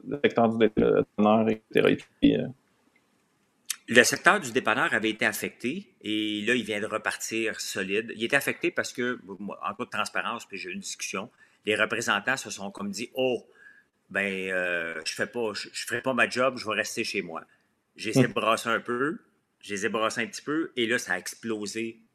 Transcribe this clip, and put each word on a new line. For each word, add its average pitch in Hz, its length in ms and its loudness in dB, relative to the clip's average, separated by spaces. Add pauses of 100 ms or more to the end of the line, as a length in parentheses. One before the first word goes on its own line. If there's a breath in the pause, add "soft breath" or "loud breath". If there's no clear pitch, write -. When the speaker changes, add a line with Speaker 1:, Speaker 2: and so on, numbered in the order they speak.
Speaker 1:
le 147 140 -6
secteur 117 280 6
du 113 80 -2
dé-, 113 180 6
le 110 300 4 (120)
dépanneur, 107 300 6
et 110 140 0 (100)
cetera, 104 200 6
et - 40 2 (240)
puis, - 160 6
euh - 100 0 (1400)
Speaker 2:
Le 113 160 10
secteur 180 380 4
du 127 100 -8
dépanneur 123 420 2
avait 110 180 2
été 110 140 -2
affecté 117 760 -4
et 107 400 -2
là, 113 140 2
il 117 100 0
vient 104 160 -4
de 104 40 -4
repartir 107 760 -4
solide. 104 560 -4
Il 107 80 -6
était 127 100 2
affecté 139 340 -2
parce - 220 -4
que, 123 260 -4 (220)
moi, 98 240 -10
en 95 120 -4
toute - 140 -8
transparence, 104 560 -4
puis 98 120 -12
j'ai 90 140 -10
eu - 20 -8
une 98 80 -8
discussion, - 500 -8 (340)
les 107 100 2
représentants 110 600 0
se 113 140 -8
sont 101 200 -8
comme 101 220 -8
dit, « 101 220 -10
Oh, 127 340 0 (640 soft breath)
ben, 95 420 -2
euh, 87 540 -2
je - 80 -4
fais 104 140 -4
pas, 110 260 -4
je, - 180 -10
je - 140 -10
ferai 117 160 -4
pas 131 120 0
ma 117 140 4
job, 127 300 0
je 104 100 -10
vais 107 80 0
rester 107 300 -2
chez 104 160 -4
moi. » 82 220 -8 (520)
Je 98 140 -8
les 135 100 4
ai 123 80 6
Speaker 1:
Hmm. 101 60 -8
Speaker 2:
brassés 110 360 2
un 110 120 2
peu, 131 380 -2 (420)
je 101 120 -10
les 98 120 -2
ai 113 40 0
brassés 110 320 0
un 110 60 -2
petit - 140 -12
peu 156 340 -4
et 120 100 2
là, 120 140 2
ça - 140 -4
a 90 40 0
explosé 110 800 -6 (160)